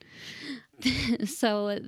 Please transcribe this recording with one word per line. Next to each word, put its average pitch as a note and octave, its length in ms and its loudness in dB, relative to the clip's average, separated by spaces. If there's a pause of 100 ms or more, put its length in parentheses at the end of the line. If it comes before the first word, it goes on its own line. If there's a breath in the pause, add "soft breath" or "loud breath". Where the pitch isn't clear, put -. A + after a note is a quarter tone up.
(800 loud breath)
<laughs> B3 440 2
So G#3 640 2